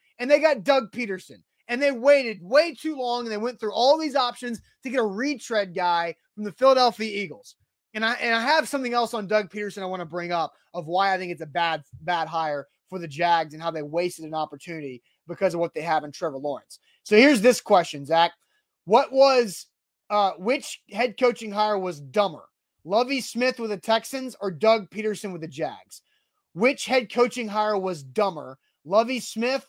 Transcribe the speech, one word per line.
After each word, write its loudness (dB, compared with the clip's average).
and -4
they 8
got 2
Doug 2
Peterson. -10
And -4
they 2
waited 4
way 2
too -8
long, -4
and -6
they -4
went -6
through -6
all 6
these -2
options -4
to -8
get -2
a 2
retread -4
guy -2
from -10
the -8
Philadelphia 4
Eagles. -8
And -4
I, 0
and -2
I 0
have 2
something -4
else 0
on -6
Doug 0
Peterson -8
I -6
wanna -6
bring -8
up -2
of -8
why 2
I 0
think -6
it's -10
a -12
bad, -2
bad -2
hire -4
for -10
the -10
Jags 0
and -14
how -2
they -4
wasted -4
an -12
opportunity -10
because -2
of -2
what -2
they -10
have 0
in -12
Trevor -6
Lawrence. -10
So 2
here's 8
this 6
question, 2
Zach. 4
What 4
was, 4
uh, 2
which -4
head -2
coaching 0
hire 0
was -6
dumber? -2
Lovie 0
Smith -2
with -4
the -6
Texans -4
or -4
Doug 2
Peterson -6
with -10
the -10
Jags? -10
Which 0
head 0
coaching 0
hire 0
was -4
dumber? -4
Lovie 2
Smith -4